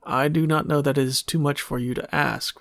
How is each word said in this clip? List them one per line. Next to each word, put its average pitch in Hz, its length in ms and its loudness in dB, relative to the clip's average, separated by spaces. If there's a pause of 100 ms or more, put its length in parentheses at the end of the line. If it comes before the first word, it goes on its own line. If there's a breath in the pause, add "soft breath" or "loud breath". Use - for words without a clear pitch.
I 139 260 0
do 156 180 2
not 156 200 2
know 147 160 2
that 139 160 2
it 135 80 4
is 131 160 -2
too - 160 -2
much 143 220 0
for - 180 -6
you 123 160 -2
to - 200 -6
ask 139 460 -2